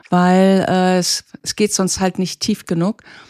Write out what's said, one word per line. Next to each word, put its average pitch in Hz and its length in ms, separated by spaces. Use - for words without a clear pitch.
weil, 185 580
äh, 185 300
es, - 260
es - 140
geht 208 180
sonst 190 260
halt 185 180
nicht 185 220
tief - 260
genug. 180 360